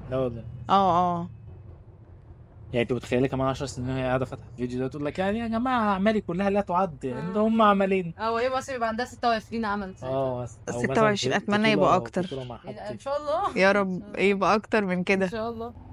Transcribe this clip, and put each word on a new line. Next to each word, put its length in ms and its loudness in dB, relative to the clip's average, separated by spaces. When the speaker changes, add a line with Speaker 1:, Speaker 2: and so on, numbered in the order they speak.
Speaker 1:
لا 60 0
والله. 260 -2
Speaker 2:
آه، 220 6
آه. 80 -8
Speaker 1:
يعني 80 4
أنت 120 0
متخيلة 340 2
كمان 200 0
عشر 180 -2
سنين 240 -6
وهي 140 -2
قاعدة 220 0
فاتحة 260 -10
الفيديو 280 -4
ده 80 -2
تقول 180 -6
لك: 140 -4
"يعني 200 0
يا 80 -4
جماعة 460 0
أعمالي 280 2
كلها 280 0
لا 120 2
تعد، 420 0
يعني 300 -4
ده 60 0
Speaker 3:
آه. 80 4
Speaker 1:
هم 140 4
عملين". 560 4
Speaker 3:
أو 200 -2
هي 120 0
مثلا 260 -2
يبقى 140 0
عندها 160 -2
ستة 220 -4
وعشرين 380 0
عمل 320 -4
ساعتها. 180 -4
Speaker 1:
آه، 280 0
بس، 140 -12
أو 100 -4
مثلا 140 0
Speaker 2:
ستة 100 4
وعشرين، 360 2
Speaker 1:
في 40 -4
Speaker 2:
أتمنى 180 0
Speaker 1:
بطولة، 120 4
Speaker 2:
يبقى 220 4
أكتر. 260 -2
Speaker 1:
بطولة 220 -8
مع 140 -10
حد. 200 -14
Speaker 3:
إن 220 -10
شاء 180 -4
الله. 400 -2
Speaker 2:
يا 140 6
رب 160 2
Speaker 3:
إن 120 -4
شاء 100 -12
الله. 100 -8
Speaker 2:
يبقى 360 4
أكتر 300 0
من 180 0
كده. 220 2
Speaker 3:
إن 60 -2
شاء 180 -6
الله. 240 -10